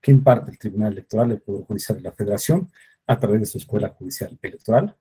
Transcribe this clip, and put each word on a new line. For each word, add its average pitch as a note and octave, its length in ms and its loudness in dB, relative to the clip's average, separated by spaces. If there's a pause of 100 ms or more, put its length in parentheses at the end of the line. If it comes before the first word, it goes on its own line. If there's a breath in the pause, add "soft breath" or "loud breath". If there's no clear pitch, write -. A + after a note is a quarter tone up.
que - 80 0
imparte B2+ 400 6
el - 80 -20
Tribunal G#2 360 -4
Electoral A2 360 -2
del G#2+ 120 -4
Poder G2 220 -8
Judicial - 360 -6
de - 60 -16
la - 80 -10
Federación B2+ 580 -2 (340 soft breath)
a - 140 0
través G#3+ 220 2
de G3+ 40 -2
su - 140 -10
Escuela - 300 -4
Judicial - 520 -12
Electoral. C#3+ 600 -2